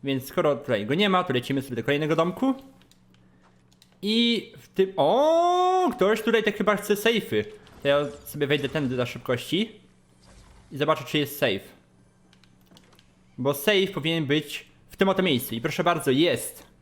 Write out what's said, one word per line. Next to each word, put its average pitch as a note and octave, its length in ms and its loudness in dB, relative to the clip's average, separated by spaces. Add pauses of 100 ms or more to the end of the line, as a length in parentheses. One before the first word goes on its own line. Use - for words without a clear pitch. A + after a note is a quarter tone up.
Więc C3+ 240 -4
skoro D3+ 280 0
tutaj G#2+ 300 -4
go C3 80 0
nie G3+ 140 2
ma, F3+ 160 2
to C#3+ 80 -4
lecimy B2+ 300 -2
sobie B2 140 -8
do A#2 60 -4
kolejnego D3 340 0
domku. F#3 380 0 (1500)
I A3+ 560 0
w - 100 -20
tym, F#3+ 280 0
o, E4+ 960 4
ktoś G#3 300 0
tutaj A3+ 200 2
tak G#3+ 140 -2
chyba G#3 200 0
chce G3+ 180 -2
safe'y. G3+ 500 0 (380)
To C#3 60 0
ja C#3+ 220 2 (140)
sobie D3 220 -4
wejdę C#3+ 220 0
tędy C3+ 260 -2
dla B2 120 -2
szybkości. B2+ 680 -4 (1000)
I - 40 -14
zobaczę, D3 280 0
czy - 140 -2
jest C#3 200 -4
safe. G2+ 220 0 (1800)
Bo C3+ 160 0
safe G3 320 2
powinien E3 400 -4
być D3+ 400 -2 (240)
w - 60 -20
tym F#3+ 120 2
oto F#3+ 140 2
miejscu. C3 320 0
I A2+ 60 -6
proszę D#3 240 -4
bardzo, D#3+ 260 0
jest. C#3 560 0 (160)